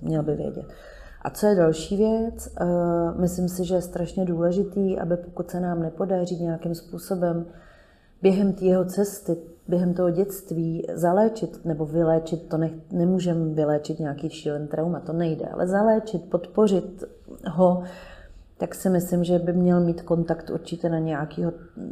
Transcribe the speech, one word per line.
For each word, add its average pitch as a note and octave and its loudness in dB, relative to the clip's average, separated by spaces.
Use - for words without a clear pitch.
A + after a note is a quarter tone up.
měl D#3 0
by D3+ -2
vědět. C#3+ -6
A - -6
co - 0
je G#3 6
další E3 2
věc, A3 0
eh, F3 0
myslím F3+ 0
si, F3+ -4
že F3 0
je F3 2
strašně F3+ -4
důležitý, F#3 0
aby F3 0
pokud F3 -8
se F3+ -4
nám F3 -2
nepodaří F3 -2
nějakým E3+ -2
způsobem E3+ -2
během F#3+ 4
té F#3 -4
jeho F#3 6
cesty, F#3 -2
během F3 2
toho F3+ 2
dětství E3 -2
zaléčit F#3 2
nebo D#3+ -2
vyléčit, E3 0
to E3 -2
nech-, E3 -4
nemůžeme F3 2
vyléčit D3+ 0
nějaký D3+ -4
šílený D3 -6
trauma, D#3+ -2
to D#3 -8
nejde, E3 -2
ale - -2
zaléčit, G#3+ 2
podpořit F#3+ 0
ho, F3+ 4
tak - -6
si - 0
myslím, F3 2
že F3 4
by F3 0
měl F3+ 6
mít E3+ 2
kontakt E3 -2
určitě E3+ -4
na E3 0
nějakého D#3+ -2